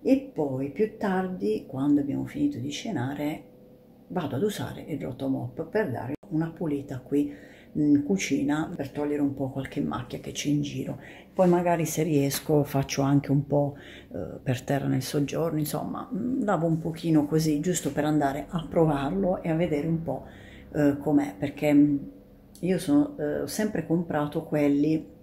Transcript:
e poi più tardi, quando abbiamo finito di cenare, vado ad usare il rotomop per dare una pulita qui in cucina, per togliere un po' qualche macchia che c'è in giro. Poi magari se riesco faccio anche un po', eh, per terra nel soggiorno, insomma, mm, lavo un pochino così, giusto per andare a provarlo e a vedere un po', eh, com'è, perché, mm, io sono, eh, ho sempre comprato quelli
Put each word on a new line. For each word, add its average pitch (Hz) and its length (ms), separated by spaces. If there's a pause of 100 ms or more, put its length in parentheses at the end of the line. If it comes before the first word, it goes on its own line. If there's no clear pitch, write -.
e 262 320
poi 143 380
più 214 260
tardi, 190 680
quando 143 340
abbiamo 135 240
finito 143 340
di 143 120
cenare, 147 720 (640)
vado 151 260
ad 139 80
usare 202 380
il - 200
rotomop 131 640
per 208 240
dare 127 260 (140)
una 165 200
pulita 143 500
qui 143 340 (400)
in 147 300
cucina, 147 720
per 135 140
togliere 147 320
un 139 120
po' 135 160
qualche 135 320
macchia - 380
che 139 120
c'è - 180
in 143 120
giro. 135 380 (340)
Poi 185 140
magari 175 380
se 160 180
riesco 147 600
faccio 139 380
anche 139 300
un 139 140
po', 143 300 (360)
eh, 69 300
per 127 200
terra 139 260
nel 135 160
soggiorno, 151 560
insomma, - 520
mm, 247 320
lavo 180 220
un 160 140
pochino 160 460
così, 156 340
giusto 160 320
per 147 140
andare 147 440
a 165 180
provarlo 165 760
e 175 60
a 160 60
vedere 156 320
un 165 140
po', 131 240 (480)
eh, 143 240
com'è, 143 400
perché, - 360
mm, 143 240 (640)
io 180 180
sono, 147 380
eh, 147 240
ho 143 60
sempre 208 380
comprato 160 580
quelli 147 800